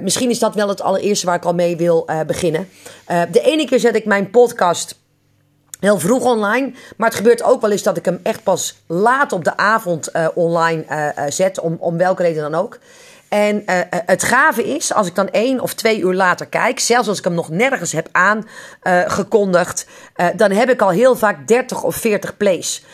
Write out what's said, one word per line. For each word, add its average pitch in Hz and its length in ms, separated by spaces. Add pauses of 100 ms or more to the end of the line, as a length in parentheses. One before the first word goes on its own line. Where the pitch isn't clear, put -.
misschien 190 280
is 233 100
dat 214 160
wel 208 120
het 196 140
allereerste 190 440
waar 175 100
ik 175 100
al 175 80
mee 175 220
wil, 165 320
eh, 156 200
beginnen. 170 420 (360)
Eh, 175 160 (100)
de 214 100
ene 311 240
keer 247 140
zet 226 160
ik 220 100
mijn 202 240
podcast 233 720 (800)
heel 196 200
vroeg 220 240
online. 240 480 (260)
Maar 226 100
het 220 100
gebeurt 226 260
ook - 180
wel 214 100
eens 202 120
dat 180 140
ik 165 80
hem 175 180
echt 170 200
pas - 440
laat 233 440
op 185 120
de 175 140
avond, 185 500
eh, 160 260
online, 165 540
eh, 151 200
eh, 147 240
zet. 190 280
Om, 165 200
om 170 180
welke 180 260
reden 156 280
dan 160 100
ook. 240 180 (500)
En, 208 360
eh, 180 140
eh, 175 100
het 180 340
gave 254 400
is, 269 300
als 208 140
ik 170 80
dan 190 140
één 240 300
of - 140
twee 220 260
uur 185 140
later 185 320
kijk, 185 340
zelfs 233 280
als 190 100
ik - 60
hem 180 100
nog 165 160
nergens 185 420
heb 156 200
aan, 208 360 (340)
eh, 180 240
gekondigd, 190 840 (280)
eh, 175 200
dan 202 160
heb 226 180
ik 247 120
al 196 80
heel 233 260
vaak 165 320
dertig 247 360
of 160 120
veertig 202 420
plays, - 560